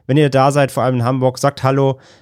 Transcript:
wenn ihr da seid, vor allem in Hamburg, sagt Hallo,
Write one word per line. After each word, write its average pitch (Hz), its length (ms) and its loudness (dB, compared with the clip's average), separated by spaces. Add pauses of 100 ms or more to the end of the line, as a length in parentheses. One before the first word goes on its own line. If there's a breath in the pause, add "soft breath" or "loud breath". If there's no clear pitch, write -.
wenn 131 100 0
ihr 151 120 2
da 135 220 2
seid, 139 200 0
vor 127 120 -4
allem 127 120 0
in 120 80 -2
Hamburg, 127 340 -2
sagt - 240 -4
Hallo, 135 380 0 (220 soft breath)